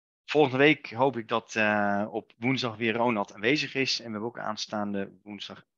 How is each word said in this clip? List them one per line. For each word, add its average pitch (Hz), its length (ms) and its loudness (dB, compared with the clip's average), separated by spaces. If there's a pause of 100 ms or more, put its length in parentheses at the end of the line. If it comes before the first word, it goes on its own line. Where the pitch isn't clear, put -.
(240)
volgende 135 340 2
week 143 320 4
hoop 123 260 0
ik 110 120 -8
dat, 117 280 -4
eh, 104 540 2
op 107 260 -8
woensdag 117 400 -2
weer 110 180 0
Ronald 117 380 0
aanwezig 127 420 0
is. 135 240 -2
En 120 60 -10
we 117 60 -10
hebben 107 180 -6
ook - 100 -10
aanstaande 101 840 -6
woensdag 104 440 -14 (120)